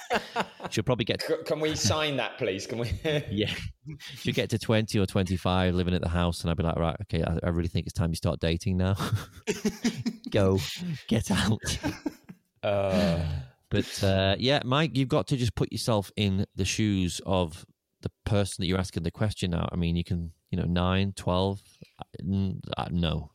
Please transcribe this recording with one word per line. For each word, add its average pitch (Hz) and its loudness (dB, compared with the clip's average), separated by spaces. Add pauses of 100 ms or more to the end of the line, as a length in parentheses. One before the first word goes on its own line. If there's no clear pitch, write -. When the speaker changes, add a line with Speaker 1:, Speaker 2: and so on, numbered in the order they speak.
(100)
Speaker 1:
<laughs> - -4
Speaker 2:
She'll - -2
probably 120 0
get - -2
Speaker 3:
C-, - 0 (100)
can 151 -2
we 156 0
sign 156 0
that, 117 -4
please? 98 -2
Can 113 -6
we? 117 -2 (140)
<laughs> 151 0
Speaker 2:
Yeah. 98 0 (640)
She'll - -4
get 107 0
to 110 0
twenty 110 2
or 95 4
twenty-five, 92 2
living 90 2
at 90 0
the - 0
house, 87 2
and 85 0
I'd 82 0
be 82 0
like, 82 2
"Right, 80 0
okay, 82 0
I, 82 0
I 90 2
really 85 0
think 82 -2
it's - -10
time 82 2
you 80 -2
start 76 0
dating 87 0
now." 95 4 (720)
<laughs> - -4
Go. 95 4 (480)
Get - 0
out. - 0 (840)
Speaker 3:
Uh. 98 2 (500)
Speaker 2:
But, - 0
uh, 95 4
yeah, 131 2
Mike, 139 2
you've 131 2
got 113 2
to 147 0
just 120 2
put - 0
yourself 107 0
in 98 2 (100)
the 98 2
shoes 95 2
of 85 0 (380)
the - -4 (140)
person 101 0
that 90 0
you're 92 2
asking 92 -4
the 85 0
question 101 -2
now. 85 0
I - -6
mean, 85 2
you 87 2
can, 85 -2 (180)
you 90 -2
know, 87 0
nine, 92 2
twelve, 95 0 (400)
uh, - -10 (140)
n-, 95 -2 (160)
uh, - -4
no, 80 0